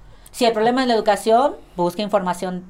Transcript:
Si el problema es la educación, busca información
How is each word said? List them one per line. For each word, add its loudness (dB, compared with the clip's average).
Si -2
el 4
problema 0
es 0
la 2
educación, 2
busca -2
información -4